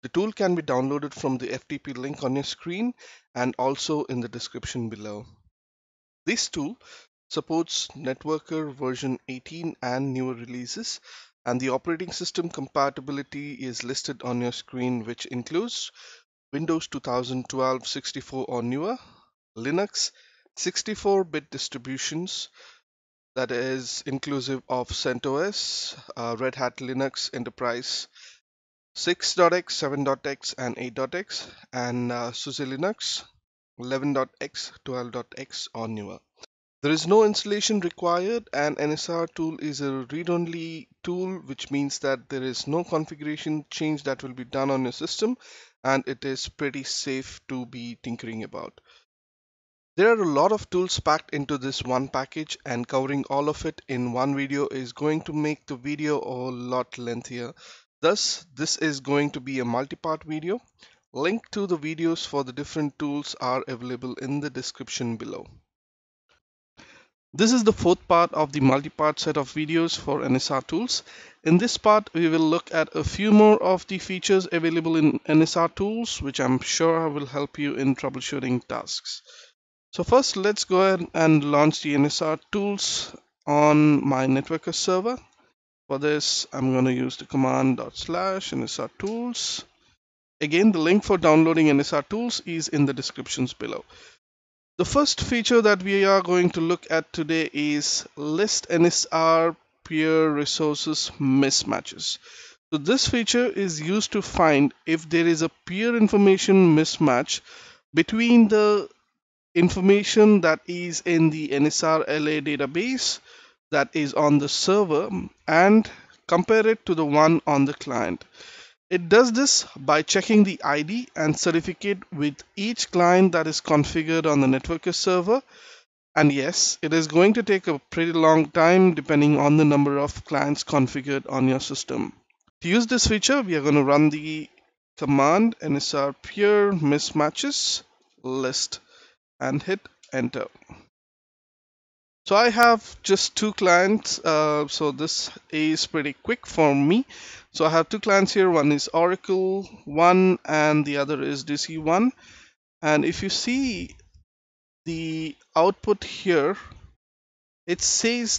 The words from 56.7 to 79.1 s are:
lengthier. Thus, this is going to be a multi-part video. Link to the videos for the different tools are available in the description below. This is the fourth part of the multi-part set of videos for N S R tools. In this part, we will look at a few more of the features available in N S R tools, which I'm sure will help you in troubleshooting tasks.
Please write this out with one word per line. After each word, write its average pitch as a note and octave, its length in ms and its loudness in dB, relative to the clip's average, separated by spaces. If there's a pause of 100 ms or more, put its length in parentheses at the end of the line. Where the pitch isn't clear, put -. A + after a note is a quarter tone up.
lengthier. A#2+ 560 -10 (480)
Thus, - 420 0 (120)
this D3+ 220 -4
is D3+ 200 -4
going C#3+ 320 -2
to D3 100 -12
be C3 200 -6
a B2 40 -2
multi-part C#3+ 600 -6
video. D#3+ 360 -6 (520)
Link F3+ 400 -4
to G3+ 160 -4
the F3 100 -2
videos D#3+ 480 -4
for C#3+ 160 -4
the B2+ 100 -8
different C#3+ 460 -6
tools C#3+ 420 -6
are B2+ 280 -2
available B2 460 -10
in C#3 260 -6
the C#3+ 100 -8
description B2 680 -8
below. - 280 -12 (1900)
This A3 200 4
is B3+ 100 4
the G#3+ 100 6
fourth - 360 2
part E3+ 260 4
of D3+ 160 0
the C#3+ 80 -4
multi-part C#3+ 640 2
set D#3 160 -2
of C#3 160 -4
videos D#3+ 440 -2
for C#3+ 280 -4
N C3 100 2
S C3 160 -2
R C3+ 120 -2
tools. - 420 -4 (400)
In E3 140 6
this A#3+ 180 0
part, G#3+ 360 4
we E3 160 2
will D#3+ 120 2
look D#3+ 340 0
at D#3 220 -2
a D3+ 80 -4
few G#3 260 -2
more G#3+ 320 8
of F#3 240 0
the F#3+ 120 -6
features F#3 520 0
available E3 460 0
in D#3 300 4
N D#3 140 4
S D#3+ 160 2
R E3 120 2
tools, A3 520 -4
which C#3 200 -6
I'm C3 180 2
sure E3 500 0
will C#3+ 180 -6
help C#3+ 300 -8
you C#3+ 180 -4
in C3+ 200 2
troubleshooting B2+ 720 -4
tasks. - 560 -10 (720)